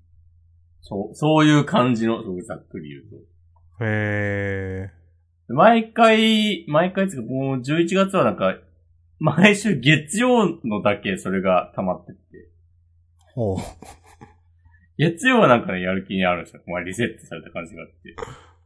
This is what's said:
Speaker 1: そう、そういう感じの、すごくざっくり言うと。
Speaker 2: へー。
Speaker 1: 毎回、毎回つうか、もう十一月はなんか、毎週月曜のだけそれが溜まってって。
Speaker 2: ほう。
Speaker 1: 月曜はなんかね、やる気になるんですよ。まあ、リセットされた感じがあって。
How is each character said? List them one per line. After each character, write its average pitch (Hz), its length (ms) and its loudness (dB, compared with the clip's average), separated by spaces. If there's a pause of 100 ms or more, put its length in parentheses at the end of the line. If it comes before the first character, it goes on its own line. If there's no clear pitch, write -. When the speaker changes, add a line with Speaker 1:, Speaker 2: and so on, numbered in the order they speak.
(800)
Speaker 1:
そ 101 300 -8
う、 - 40 -20
そ 156 280 4
う - 20 6
い 151 140 4
う 139 60 0
感 131 280 2
じ 113 140 -2
の、 113 160 -2
す - 40 -12
ご 92 80 -8
く 90 80 -10
ざ - 120 -12
っ - 120 -20
く - 120 -14
り 76 100 -16
言 69 100 -18
う 62 40 -20 (760)
と。 113 80 -6
Speaker 2:
へ 101 1080 -4 (580)
ー。 113 40 -8
Speaker 1:
毎 220 400 4
回、 220 760 2
毎 170 260 0
回 190 140 -2
つ 190 120 -8
う 113 80 -10
か、 131 40 -10
も 135 280 -2
う - 20 -6
十 147 200 0
一 170 120 -2
月 190 220 0
は 165 80 2
な 110 80 4
ん 95 60 -8
か、 95 200 0 (640)
毎 170 360 4
週 196 240 -2
月 151 400 2
曜 247 440 2
の 104 180 -4
だ 101 160 0
け 95 200 -4
そ 95 120 -8
れ 95 120 -2
が 90 340 2
溜 117 80 -4
ま 90 140 -4
っ - 80 -20
て - 80 -20
っ - 20 -20
て。 - 340 -20 (840)
Speaker 2:
ほ 104 200 -2
う。 - 20 -4 (1400)
Speaker 1:
月 170 300 0
曜 254 120 4
は 180 80 6
な 123 100 6
ん 98 80 -4
か 98 80 -6
ね、 92 80 -4
や 92 100 -2
る 95 140 -4
気 92 80 -8
に 95 80 0
な 90 120 2
る 85 80 -4
ん 80 40 -14
で - 60 -20
す - 40 -20
よ。 - 120 -20
ま 87 100 -6
あ、 90 40 -4
リ 90 120 -10
セ 113 120 -2
ッ - 140 -10
ト - 60 -20
さ - 100 -16
れ - 80 -14
た - 80 -20
感 85 140 -10
じ 85 100 -20
が 82 80 -18
あ - 20 -16
っ - 40 -20
て。 - 260 -20 (500)